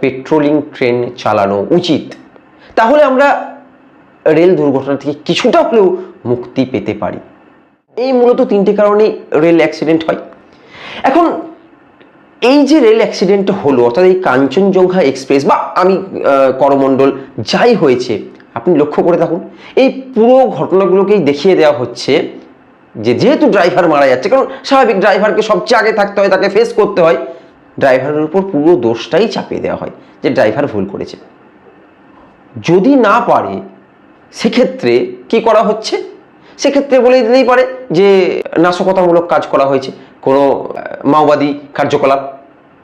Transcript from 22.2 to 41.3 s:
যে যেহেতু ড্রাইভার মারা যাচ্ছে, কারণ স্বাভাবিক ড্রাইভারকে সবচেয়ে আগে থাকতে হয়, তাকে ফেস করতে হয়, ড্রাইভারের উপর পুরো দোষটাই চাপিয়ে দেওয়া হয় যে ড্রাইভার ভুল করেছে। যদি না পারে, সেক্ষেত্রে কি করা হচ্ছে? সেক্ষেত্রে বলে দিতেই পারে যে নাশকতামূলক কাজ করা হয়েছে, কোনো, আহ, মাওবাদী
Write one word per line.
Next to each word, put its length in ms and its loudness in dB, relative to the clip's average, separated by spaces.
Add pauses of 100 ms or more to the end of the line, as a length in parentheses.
যে 160 -2
যেহেতু 360 2
ড্রাইভার 400 2
মারা 180 2
যাচ্ছে, 220 0
কারণ 160 2 (180)
স্বাভাবিক 360 2
ড্রাইভারকে 420 2
সবচেয়ে 400 0
আগে 100 0
থাকতে 300 -2
হয়, 80 2
তাকে 200 0
ফেস 240 0
করতে 280 0
হয়, 160 2 (640)
ড্রাইভারের 420 0
উপর 200 -2
পুরো 340 2
দোষটাই 520 -2
চাপিয়ে 340 -8
দেওয়া 160 -6
হয় 120 -10 (340)
যে 60 -2
ড্রাইভার 380 0
ভুল 180 -6
করেছে। 320 -12 (1400)
যদি 340 2
না 240 2
পারে, 420 -2 (720)
সেক্ষেত্রে 800 -2 (180)
কি 120 0
করা 220 2
হচ্ছে? 400 -4 (540)
সেক্ষেত্রে 420 0
বলে 220 4
দিতেই 220 2
পারে 240 2 (240)
যে 500 2 (180)
নাশকতামূলক 680 2
কাজ 200 -2
করা 180 0
হয়েছে, 260 -2 (300)
কোনো, 560 0
আহ, 300 -10
মাওবাদী 460 2 (200)